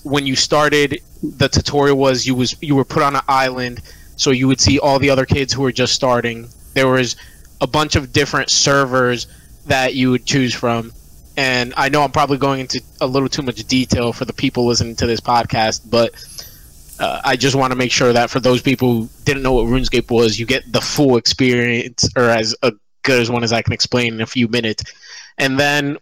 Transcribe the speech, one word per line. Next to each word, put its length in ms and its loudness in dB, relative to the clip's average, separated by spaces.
when 200 -2
you 120 -2
started, 640 2
the 280 -2
tutorial 480 2
was 280 2
you 100 0
was, 260 -2
you 140 0
were 100 4
put 180 -2
on 140 0
an 100 0
island, 540 -2
so 160 0
you 160 2
would 140 2
see 180 4
all 200 2
the 100 2
other 160 2
kids 260 -2
who 100 -4
were 120 0
just 200 -2
starting. 540 -2
There 140 2
was 300 0
a 80 -2
bunch 300 0
of 160 -4
different 360 0
servers 800 2
that 260 0
you 180 2
would 140 0
choose 280 0
from. 400 -4
And 400 0
I 140 0
know 140 2
I'm 80 0
probably 260 0
going 240 0
into 200 -8
a 60 0
little 200 0
too 140 -4
much 240 -6
detail 480 0
for 100 -8
the 100 -6
people 340 -2
listening 300 -2
to 100 -2
this 120 -2
podcast, 680 0
but, 220 2
uh, 240 -4
I 120 0
just 200 0
wanna 200 0
make 160 -2
sure 220 2
that 160 2
for 100 -4
those 220 2
people 320 0
who 160 -2
didn't 180 -2
know 100 2
what 120 2
RuneScape 460 0
was, 280 2
you 60 -6
get 260 -4
the 100 0
full 360 2
experience, 960 0
or 140 2
as, 340 0
uh, 80 2
good 160 2
as 100 0
one 140 -2
as 100 -2
I 80 2
can 120 -2
explain 400 0
in 80 -6
a 40 -2
few 220 0
minutes. 360 -2
And 220 0
then 420 0